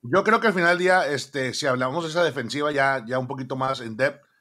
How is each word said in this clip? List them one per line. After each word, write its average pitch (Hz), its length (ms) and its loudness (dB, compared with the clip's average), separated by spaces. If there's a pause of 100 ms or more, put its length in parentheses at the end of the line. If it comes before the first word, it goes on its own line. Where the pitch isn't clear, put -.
Yo 175 220 0
creo 220 160 4
que 226 60 0
al 208 80 4
final 170 160 2
del 175 80 2
día, 185 280 4
este, 135 460 -4
si - 140 -4
hablamos 131 380 0
de 160 60 -6
esa 170 140 0
defensiva 143 480 -2
ya, 135 340 2
ya 127 120 -2
un 127 80 -2
poquito 131 300 -8
más 131 240 -2
in 113 160 -10
depth, 135 280 0 (160)